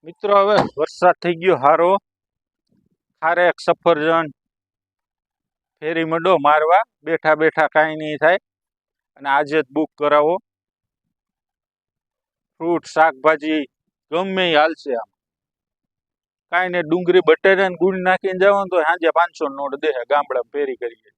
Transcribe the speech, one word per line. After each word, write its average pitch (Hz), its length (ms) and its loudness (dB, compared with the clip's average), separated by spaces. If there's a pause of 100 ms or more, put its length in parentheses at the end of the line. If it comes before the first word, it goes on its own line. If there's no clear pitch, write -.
મિત્રો, 185 340 -4
હવે 202 180 2 (220)
વરસાદ 160 440 0
થઈ 175 140 -2
ગયો 170 200 0
હારો. 160 420 2 (1200)
ખારેક, 170 380 0
સફરજન, 165 680 0 (1500)
ફેરી 165 260 -4
મંડો 165 320 0
મારવા. 156 460 2 (180)
બેઠા 156 340 0
બેઠા 156 320 0
કાંઈ 156 280 0
નહીં 151 220 -10
થાય. 170 220 0 (760)
અને 139 140 -12
આજે 147 320 0
જ 139 100 -6
બુક 151 260 -4
કરાવો. 147 380 0 (2250)
ફ્રૂટ, 165 280 -4
શાકભાજી 156 760 0 (500)
ગમે 185 400 -2
એ 156 40 0
હાલશે 151 380 0
આમ. 113 160 -8 (1400)
કાંઈ 180 180 -2
ને 175 120 -2
ડુંગળી, 175 460 -2
બટેટા 190 420 2
ને 180 60 -10
ગુળ 185 260 -2
નાખીને 185 400 -2
જાઓ 202 220 2
ને 190 80 -8
તો 180 100 2
સાંજે 165 280 0
પાંચસો 165 380 -2
નોટ 139 340 -8
દે 156 60 -2
ગામડામાં 127 680 -4
ફેરી 139 220 -4
કરીએ. 117 420 -12